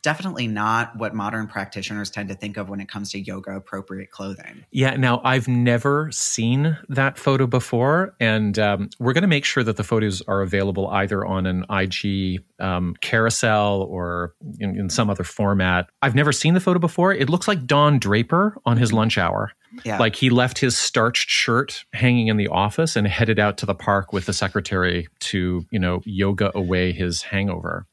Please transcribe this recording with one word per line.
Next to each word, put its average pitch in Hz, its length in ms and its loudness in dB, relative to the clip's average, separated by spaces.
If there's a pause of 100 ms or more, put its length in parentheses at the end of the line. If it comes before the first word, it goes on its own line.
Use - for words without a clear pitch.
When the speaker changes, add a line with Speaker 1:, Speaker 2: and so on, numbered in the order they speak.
Speaker 1:
Definitely 156 460 -2
not 110 500 0
what 110 160 -4
modern 110 320 -4
practitioners 101 640 -8
tend 101 180 -8
to 95 60 -8
think 104 240 -10
of 95 100 -8
when 101 100 -10
it 98 100 -12
comes 101 240 -10
to 101 60 -8
yoga 95 380 -10
appropriate 95 540 -12
clothing. - 600 -12
Speaker 2:
Yeah. 131 260 0
Now, 123 280 2
I've 131 240 2
never 123 640 2
seen 135 640 0 (140)
that 135 280 0
photo 135 280 2
before. 135 760 0
And, 110 380 2
um, 101 400 0
we're 123 160 0
gonna 175 120 2
make 151 200 2
sure 127 180 0
that 110 140 -2
the 104 40 -2
photos 107 460 0
are 98 140 0
available 98 460 0
either 101 360 0
on 95 220 -2
an 92 240 -2
I 95 160 2
G, 92 540 -2 (200)
um, 90 400 -2
carousel 107 920 2
or 87 440 -6 (260)
in, 95 180 -4
in 98 120 -4
some 110 180 0
other 98 160 -2
format. 92 640 0 (140)
I've 135 120 0
never 147 180 4
seen 156 200 2
the 185 80 4
photo 180 180 2
before. 175 360 2
It 135 160 0
looks 175 180 0
like 160 180 -2
Don 147 320 6
Draper 117 680 2
on 120 100 4
his 117 160 4
lunch 110 240 2
hour. 87 360 -2 (340)
Speaker 1:
Yeah. 107 120 -4
Speaker 2:
Like, 107 180 2
he 131 120 2
left 123 300 4
his 127 180 0
starched - 540 0
shirt - 520 0 (120)
hanging 120 340 4
in 110 80 2
the 101 120 2
office 104 460 0
and 104 140 2
headed 107 300 2
out 104 200 2
to - 80 -4
the 98 80 0
park 98 380 0
with 95 140 -2
the 95 80 -2
secretary 90 720 -2 (120)
to, 90 500 -2
you 110 80 -2
know, 90 260 0
yoga 98 500 0
away 90 380 0
his 87 300 -4
hangover. 90 720 -4